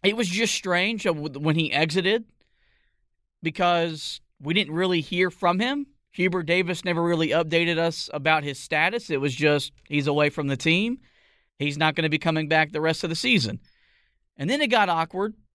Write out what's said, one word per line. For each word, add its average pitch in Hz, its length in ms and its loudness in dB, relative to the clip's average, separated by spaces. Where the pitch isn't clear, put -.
it 202 120 4
was 226 120 0
just 202 260 -2
strange 190 520 -2
of 175 100 0
w-, 147 240 -8
when 151 160 2
he 160 160 0
exited, 175 540 0
because 170 800 0
we 147 120 -2
didn't 170 200 2
really 180 280 2
hear 180 280 0
from 175 300 0
him. 277 280 -2
Hubert 180 320 0
Davis 175 420 0
never 170 180 0
really 160 260 2
updated 165 480 2
us 165 360 -2
about 151 300 2
his 143 140 -8
status. 170 520 -2
It 147 100 0
was 135 160 -2
just, 147 380 2
he's 147 200 0
away 147 220 2
from 147 180 -4
the 139 100 -2
team. 208 420 0
He's 143 180 -4
not 156 180 0
gonna 160 140 0
be 156 80 0
coming 160 300 0
back 156 240 2
the 151 100 -4
rest 160 220 0
of 165 60 -4
the 160 60 -2
season. 165 440 0
And 143 120 -4
then 285 120 0
it 285 60 2
got 214 220 4
awkward 185 440 -2